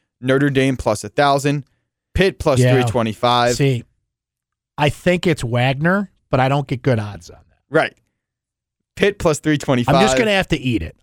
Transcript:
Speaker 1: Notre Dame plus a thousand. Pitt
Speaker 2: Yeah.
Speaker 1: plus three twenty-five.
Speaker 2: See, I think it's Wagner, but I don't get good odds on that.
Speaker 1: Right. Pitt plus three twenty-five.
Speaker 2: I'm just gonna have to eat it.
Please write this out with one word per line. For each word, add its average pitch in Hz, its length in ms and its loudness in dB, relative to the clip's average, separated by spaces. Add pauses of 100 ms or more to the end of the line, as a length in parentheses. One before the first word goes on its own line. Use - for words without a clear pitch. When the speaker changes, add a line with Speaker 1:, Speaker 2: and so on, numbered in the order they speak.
(220)
Speaker 1:
Notre 135 280 2
Dame 135 280 0
plus - 260 -2
a 104 60 -12
thousand. 143 560 0 (480)
Pitt 185 220 2
Speaker 2:
Yeah. - 40 -20
Speaker 1:
plus 135 220 2
three 127 220 4
twenty-five. 120 720 0
Speaker 2:
See, 131 280 -2 (920)
I 147 120 0
think 180 380 -2
it's 156 160 -2
Wagner, 135 680 -2 (180)
but 135 100 0
I 131 100 2
don't 139 180 -2
get 127 140 -6
good 120 180 0
odds 101 300 -12
on - 100 -20 (100)
that. - 80 -20 (120)
Speaker 1:
Right. 143 260 0 (1000)
Pitt 196 240 0
plus 156 200 0
three 151 180 0
twenty-five. 127 380 0
Speaker 2:
I'm 135 80 4
just - 140 2
gonna 214 140 0
have 190 180 0
to 160 80 0
eat 123 240 -2
it. - 200 -12